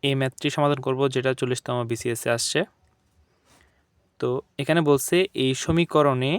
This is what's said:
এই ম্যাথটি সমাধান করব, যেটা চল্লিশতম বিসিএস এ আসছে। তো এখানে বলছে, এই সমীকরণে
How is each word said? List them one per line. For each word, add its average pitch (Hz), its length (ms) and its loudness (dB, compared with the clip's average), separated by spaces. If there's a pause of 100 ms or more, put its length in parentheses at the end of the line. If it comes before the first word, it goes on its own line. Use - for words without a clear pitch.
এই 139 120 2
ম্যাথটি 135 360 -2
সমাধান 143 300 2
করব, 131 140 -2 (140)
যেটা 131 160 0 (100)
চল্লিশতম 123 360 -4 (140)
বিসিএস 117 360 -4
এ 120 100 0
আসছে। - 240 -2 (1600)
তো 120 80 -2 (340)
এখানে 160 180 2 (100)
বলছে, 143 260 2 (280)
এই 131 80 2 (100)
সমীকরণে 147 760 2